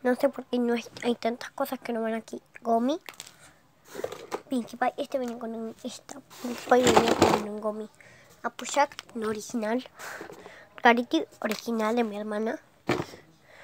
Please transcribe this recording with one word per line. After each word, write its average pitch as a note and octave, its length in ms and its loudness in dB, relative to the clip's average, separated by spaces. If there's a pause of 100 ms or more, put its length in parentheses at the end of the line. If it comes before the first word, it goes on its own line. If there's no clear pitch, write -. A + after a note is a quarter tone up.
No B3+ 120 4
sé C4 160 2
por B3+ 160 -12
qué B3 120 0
no A#3+ 140 2
hay, A#3 120 -2 (180)
hay A#3+ 140 2
tantas - 340 -4
cosas C4 280 -4
que - 140 -8
no A3+ 80 -2
van A3+ 140 -2
aquí. A3+ 260 -8 (220)
Gomi. A#3+ 360 2 (1500)
Pinkie A#3+ 300 -4
Pie. B3 180 0
Este C#4+ 220 -6
venía A#3+ 200 -6
con A3+ 160 -8
un, A3+ 300 -8
esta - 340 -12 (220)
Pinkie A#3+ 300 -8
Pie B3+ 120 8
venía A3+ 320 6
con G#3 340 4
un G#3+ 120 -6
Gomi. G#3+ 300 -6 (520)
Applejack, - 720 -2
no A3 140 -4
original. A3 580 -2 (960)
Rarity, B3 440 6 (140)
original A3 540 -2
de A#3+ 100 2
mi G3+ 120 -6
hermana. G#3+ 420 -4 (1040)